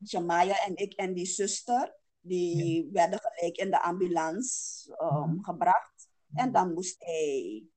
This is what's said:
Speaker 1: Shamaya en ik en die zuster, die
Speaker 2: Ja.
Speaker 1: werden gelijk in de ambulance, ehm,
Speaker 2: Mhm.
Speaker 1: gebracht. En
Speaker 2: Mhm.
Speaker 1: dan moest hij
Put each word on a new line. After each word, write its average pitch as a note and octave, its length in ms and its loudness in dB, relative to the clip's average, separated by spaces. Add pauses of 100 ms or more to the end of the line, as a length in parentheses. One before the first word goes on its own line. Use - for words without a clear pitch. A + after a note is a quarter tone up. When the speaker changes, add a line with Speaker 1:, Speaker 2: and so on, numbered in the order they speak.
Speaker 1:
Shamaya F#3 600 2
en F#3 100 -4
ik G3+ 160 -4
en F#3 200 -4
die F3+ 140 -4
zuster, - 680 -2 (240)
die E3+ 640 0
Speaker 2:
Ja. C#3 80 -12
Speaker 1:
werden E3 300 4
gelijk E3+ 340 -2
in G3 140 -2
de F3+ 120 4
ambulance, F3 1120 -2
ehm, D3+ 340 0
Speaker 2:
Mhm. E3+ 140 -2
Speaker 1:
gebracht. F3 640 0 (240)
En A3+ 120 0
Speaker 2:
Mhm. C4 80 0
Speaker 1:
dan F#3 200 4
moest F3+ 320 -6
hij C#3 600 -2 (120)